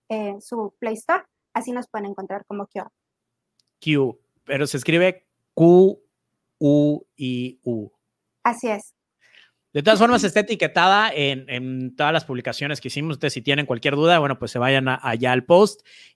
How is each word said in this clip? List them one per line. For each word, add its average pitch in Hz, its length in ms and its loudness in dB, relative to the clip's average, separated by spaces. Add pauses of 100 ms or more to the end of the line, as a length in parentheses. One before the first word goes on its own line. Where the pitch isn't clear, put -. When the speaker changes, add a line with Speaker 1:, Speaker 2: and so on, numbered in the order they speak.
Speaker 1:
en 208 320 -8
su 220 380 -10
Play 220 160 -6
Store. 339 280 -2 (320)
Así 247 160 -8
nos 247 160 -8
pueden 202 220 -10
encontrar 196 380 -12
como 202 180 -10
Q - 140 -14
App. - 120 -12 (880)
Speaker 2:
Q, 139 400 -2 (240)
pero 139 220 -4
se 139 120 -6
escribe 175 500 0 (260)
Q 180 480 6 (560)
U 147 480 2 (100)
I 127 480 -8
U. 113 280 -8 (500)
Speaker 1:
Así 233 280 -4
es. 214 260 -10 (760)
Speaker 2:
De 147 120 -4
todas 208 160 4
formas, 233 220 4
Speaker 1:
Ujú. 196 80 2
Speaker 2:
está 208 100 0
etiquetada 196 720 2
en, 139 340 -4
en 127 480 -8
todas 151 160 0
las 160 140 -2
publicaciones 131 560 -8
que 143 60 -10
hicimos. 147 300 -6
Ustedes, 139 160 -4
si 113 100 -12
tienen 139 240 -2
cualquier 135 280 -2
duda, 165 220 4
bueno, 139 220 -2
pues 117 100 -8
se - 80 -8
vayan 131 300 2
a, 127 160 -2
allá 123 280 0
al 127 140 0
post, 196 400 4 (300)